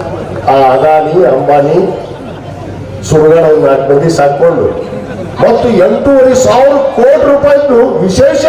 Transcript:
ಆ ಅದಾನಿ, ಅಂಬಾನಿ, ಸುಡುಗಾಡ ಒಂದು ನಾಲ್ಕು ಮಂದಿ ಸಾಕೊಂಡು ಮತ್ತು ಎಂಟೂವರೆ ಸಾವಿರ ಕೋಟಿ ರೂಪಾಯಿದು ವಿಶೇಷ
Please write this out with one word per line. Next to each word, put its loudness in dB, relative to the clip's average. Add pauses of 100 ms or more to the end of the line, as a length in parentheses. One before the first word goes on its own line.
(420)
ಆ 2
ಅದಾನಿ, 0
ಅಂಬಾನಿ, 0 (1000)
ಸುಡುಗಾಡ 4
ಒಂದು 2
ನಾಲ್ಕು 0
ಮಂದಿ 0
ಸಾಕೊಂಡು 0 (500)
ಮತ್ತು 0
ಎಂಟೂವರೆ 2
ಸಾವಿರ 2
ಕೋಟಿ 0
ರೂಪಾಯಿದು 2
ವಿಶೇಷ 0